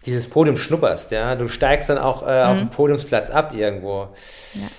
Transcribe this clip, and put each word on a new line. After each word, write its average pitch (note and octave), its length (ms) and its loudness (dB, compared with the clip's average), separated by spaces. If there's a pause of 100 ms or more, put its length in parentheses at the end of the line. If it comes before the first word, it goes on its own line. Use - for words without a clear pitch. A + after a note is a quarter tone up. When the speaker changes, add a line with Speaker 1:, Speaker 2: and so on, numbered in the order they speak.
Speaker 1:
dieses B2 220 -4
Podium D3+ 280 4
schnupperst, - 560 0
ja, A2+ 220 0
du A#2+ 140 -4
steigst C#3+ 400 2
dann C#3+ 100 2
auch, C3 240 -2
äh, C3 200 4
auf B2 140 4
Speaker 2:
Mhm. - 40 0
Speaker 1:
dem A#2+ 100 -4
Podiumsplatz C#3+ 600 0
ab D3+ 260 0
irgendwo. G2 520 -4 (460)
Speaker 2:
Ja. G3+ 60 -10 (180)